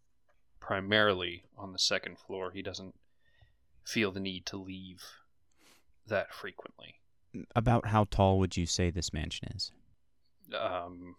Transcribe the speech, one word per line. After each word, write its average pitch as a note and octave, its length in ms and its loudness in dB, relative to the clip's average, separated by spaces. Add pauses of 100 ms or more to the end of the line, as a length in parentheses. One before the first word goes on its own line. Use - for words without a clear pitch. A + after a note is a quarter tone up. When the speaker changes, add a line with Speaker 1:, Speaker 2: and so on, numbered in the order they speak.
(600)
Speaker 1:
primarily F#2+ 840 2 (140)
on G2 160 -12
the F#2 60 -6
second F#2+ 400 0
floor. F#2 320 -6
He G2 100 -8
doesn't F#2+ 340 -10 (880)
feel G#2+ 260 2
the G2 80 -6
need F#2+ 280 -6
to G2+ 100 -8
leave F#2 460 -12 (1040)
that G2 260 -2
frequently." - 680 -14 (560)
Speaker 2:
About A#2 320 4
how G#2+ 180 4
tall F#2+ 340 6
would F#2 160 2
you F2 120 2
say F2+ 240 2
this E2+ 200 -4
mansion D#2+ 440 -4
is? - 160 -6 (840)
Speaker 1:
Um, F2+ 600 -4